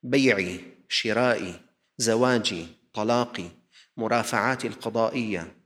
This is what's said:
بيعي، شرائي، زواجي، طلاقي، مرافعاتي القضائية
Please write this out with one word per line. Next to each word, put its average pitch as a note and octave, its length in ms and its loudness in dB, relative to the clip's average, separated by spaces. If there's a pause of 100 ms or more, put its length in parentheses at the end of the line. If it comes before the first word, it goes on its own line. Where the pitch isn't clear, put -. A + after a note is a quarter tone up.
بيعي، A2+ 580 2 (280)
شرائي، A2 680 0 (380)
زواجي، A2+ 680 2 (260)
طلاقي، A2+ 560 -2 (480)
مرافعاتي A#2 720 0
القضائية A2 880 -4 (100)